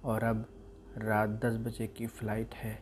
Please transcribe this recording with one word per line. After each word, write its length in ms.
और 200
अब 220
रात 320
दस 120
बजे 200
की 220
फ़्लाइट 460
है 280